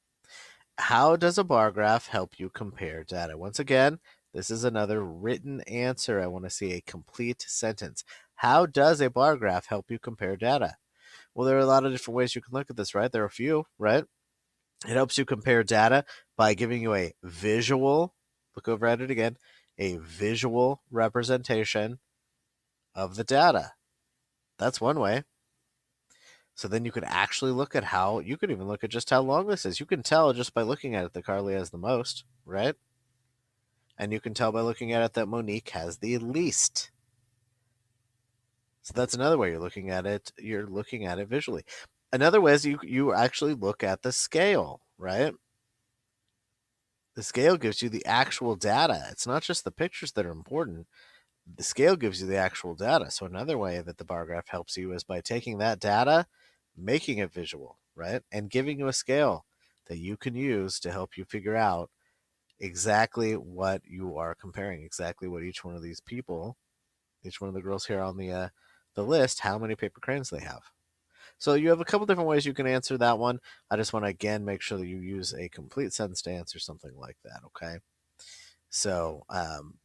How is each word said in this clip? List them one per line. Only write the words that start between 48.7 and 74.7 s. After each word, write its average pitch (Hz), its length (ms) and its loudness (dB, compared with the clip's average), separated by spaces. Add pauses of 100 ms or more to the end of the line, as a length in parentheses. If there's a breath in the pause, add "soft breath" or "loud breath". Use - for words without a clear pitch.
It's - 120 -6
not 131 200 -2
just - 180 -4
the - 80 -6
pictures 156 420 -6
that 101 140 -2
are 85 60 -8
important. 85 560 -8 (680 soft breath)
The - 60 -12
scale 165 320 4
gives 107 260 -2
you 95 60 -6
the 95 100 0
actual 92 380 -2
data. 117 380 0
So - 120 -8
another 104 320 -6
way 92 240 -4
that 85 180 -12
the - 60 -14
bar 85 220 -8
graph 85 220 -8
helps - 280 -10
you 92 160 -8
is 87 120 -10
by 90 160 -6
taking 117 380 -6
that 107 200 0
data, 127 480 4 (500 soft breath)
making 117 420 -2
it 95 140 -4
visual, 76 460 -12 (160)
right? 90 280 -8 (100)
And 104 180 -6
giving 139 300 -2
you 139 80 -2
a 131 40 -2
scale 135 520 0 (420)
that 85 120 -10
you 92 180 -8
can 123 180 -8
use 117 460 -2
to 87 100 -8
help 92 260 -8
you 92 80 -12
figure 104 300 -6
out 95 340 0 (680)
exactly 107 800 0
what 95 480 -4
you 90 320 -10
are 82 180 -6
comparing, 95 480 -12
exactly 87 460 -8
what 87 160 -10
each 90 200 -12
one 87 120 -12
of 82 60 -14
these 85 180 -12
people, 113 560 -10 (640)
each - 180 -14
one 98 60 -10
of 95 80 -8
the 95 80 -8
girls 98 240 -6
here 101 140 -4
on 95 160 -4
the, 92 160 -8
uh, 92 160 -4 (480 soft breath)
the 101 80 -2
list, 135 340 2
how 101 180 -2
many 110 200 -4
paper - 240 -8
cranes 131 300 -6
they 73 100 -10
have. 101 240 -14 (720 soft breath)
So - 180 2
you 151 160 4
have 170 100 6
a 170 40 -4
couple 208 220 0
different 180 220 2
ways 147 180 2
you 139 80 -4
can 135 120 -2
answer 131 300 0
that 120 220 6
one. 123 220 0 (280 loud breath)
I 107 80 0
just 107 160 0
wanna, 107 140 0
again, 104 380 -2
make 101 180 -4
sure 101 160 -6